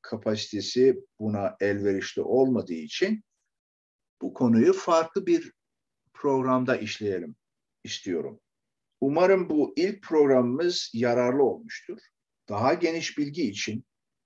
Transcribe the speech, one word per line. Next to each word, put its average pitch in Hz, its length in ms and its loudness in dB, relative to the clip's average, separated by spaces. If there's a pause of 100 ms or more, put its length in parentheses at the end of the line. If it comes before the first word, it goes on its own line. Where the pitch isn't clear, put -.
kapasitesi 110 1000 0 (200)
buna 104 400 -4
elverişli 98 640 -2
olmadığı 110 500 0
için 180 520 -4 (1000)
bu 90 120 -8
konuyu 123 380 4
farklı 170 540 0
bir 170 260 0 (600)
programda 127 640 0
işleyelim 101 600 -6 (480)
istiyorum. - 560 -8 (600)
Umarım 175 500 4
bu 147 260 0
ilk 196 260 -2
programımız 143 920 2
yararlı 123 480 2
olmuştur. 113 560 -4 (500)
Daha 117 260 0
geniş 165 440 -4
bilgi 143 320 -4
için 107 340 -8 (420)